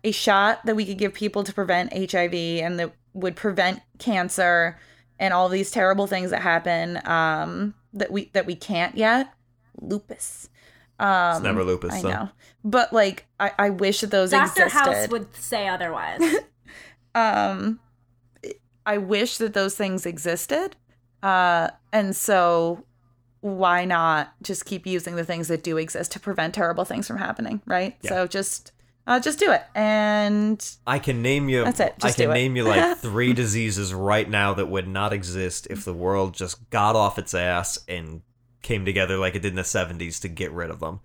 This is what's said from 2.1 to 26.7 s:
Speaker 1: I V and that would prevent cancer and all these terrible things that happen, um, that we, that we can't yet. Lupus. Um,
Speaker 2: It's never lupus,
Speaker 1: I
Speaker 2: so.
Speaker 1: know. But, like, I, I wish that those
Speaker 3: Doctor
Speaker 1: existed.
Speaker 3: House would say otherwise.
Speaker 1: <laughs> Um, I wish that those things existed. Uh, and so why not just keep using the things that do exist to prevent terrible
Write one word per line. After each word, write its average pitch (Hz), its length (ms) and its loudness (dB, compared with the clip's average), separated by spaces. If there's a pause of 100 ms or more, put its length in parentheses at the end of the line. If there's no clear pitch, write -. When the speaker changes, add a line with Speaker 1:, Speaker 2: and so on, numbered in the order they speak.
Speaker 1:
I 175 140 2
V 170 320 -2
and 170 180 -4
that 170 140 -4 (200)
would 180 220 -4
prevent 185 460 0 (180)
cancer 175 800 2 (400)
and 190 140 2
all 180 160 4
these 190 200 0
terrible 196 380 2
things 185 240 -2
that 180 100 -2
happen, 170 640 0
um, 165 680 0 (180)
that 202 180 -4
we, 196 240 -4
that 190 120 2
we 180 100 -4
can't 175 400 -4
yet. 233 380 2 (480)
Lupus. - 680 -10 (500)
Um, 180 360 4
Speaker 2:
It's - 80 -4
never 95 200 0
lupus, 90 300 0
Speaker 1:
I - 80 -4
Speaker 2:
so. 95 80 -2
Speaker 1:
know. 107 200 -4 (340)
But, 233 280 2
like, 202 360 2 (120)
I, 202 200 0
I 202 100 4
wish 196 320 0
that 208 80 -4
those 190 220 2
Speaker 3:
Doctor 285 320 4
Speaker 1:
existed. - 140 2 (160)
Speaker 3:
House 208 160 0
would 226 260 -6
say 208 320 -4
otherwise. 165 520 -4 (560)
Speaker 1:
<laughs> - 400 -20
Um, 208 640 2 (1040)
I 208 120 2
wish 202 400 0
that 220 160 -2
those 196 220 0
things 185 320 -2
existed. 180 680 -2 (480)
Uh, 180 460 4 (240)
and 196 220 2
so 175 680 4 (580)
why 185 440 2
not 165 560 2
just - 240 -6
keep 185 220 -8
using 175 280 -4
the 170 80 -4
things 170 260 -4
that 160 140 -2
do 165 140 -2
exist 160 360 -4
to 190 60 -10
prevent 175 360 -4
terrible 170 280 0